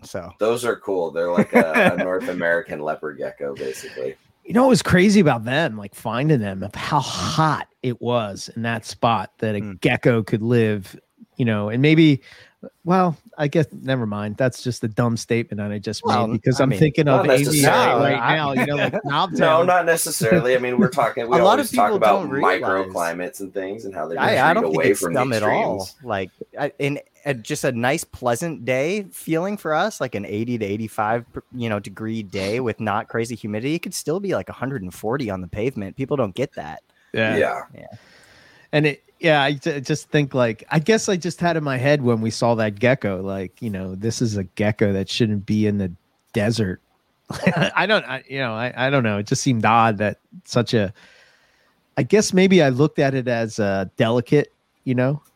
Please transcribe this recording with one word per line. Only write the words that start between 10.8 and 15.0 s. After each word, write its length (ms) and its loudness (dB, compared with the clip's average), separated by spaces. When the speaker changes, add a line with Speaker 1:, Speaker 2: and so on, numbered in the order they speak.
Speaker 3:
you 80 -2
know, 260 0
and 120 0
maybe, 400 6
well, 300 2
I 120 -2
guess, 220 2
never 360 -4
mind. 300 -6
That's 260 -2
just 200 -6
a 40 -4
dumb 300 0